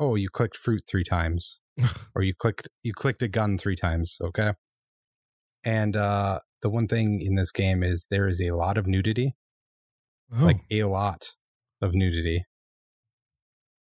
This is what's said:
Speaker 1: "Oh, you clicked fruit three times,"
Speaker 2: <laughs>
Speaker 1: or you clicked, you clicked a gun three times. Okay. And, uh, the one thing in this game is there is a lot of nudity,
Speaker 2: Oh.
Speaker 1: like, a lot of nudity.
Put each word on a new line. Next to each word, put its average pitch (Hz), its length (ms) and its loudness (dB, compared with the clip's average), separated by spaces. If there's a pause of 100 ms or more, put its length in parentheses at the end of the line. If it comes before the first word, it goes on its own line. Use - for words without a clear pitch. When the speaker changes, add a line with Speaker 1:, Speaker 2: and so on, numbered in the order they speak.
Speaker 1:
"Oh, 131 160 0
you 98 120 0
clicked - 280 -2
fruit 113 320 -2
three 92 160 0
times," 85 560 -2 (180)
Speaker 2:
<laughs> - 380 0
Speaker 1:
or 98 60 0
you 95 120 0
clicked, - 340 -2 (140)
you 113 100 -4
clicked 131 300 -4
a 117 60 0
gun 104 280 0
three 92 200 -2
times. 85 440 0
Okay. 104 320 0 (1120)
And, 107 320 0
uh, 101 440 0 (200)
the 113 100 -2
one 113 180 0
thing 107 340 0
in 95 140 0
this 92 160 2
game 92 320 2
is 90 260 -2
there 98 180 2
is 90 140 0
a 87 80 -2
lot 87 260 0
of 101 120 0
nudity, 107 480 0 (960)
Speaker 2:
Oh. 123 120 2
Speaker 1:
like, 147 160 6 (100)
a 107 140 2
lot 98 520 -2 (440)
of 92 140 2
nudity. 87 500 2 (1400)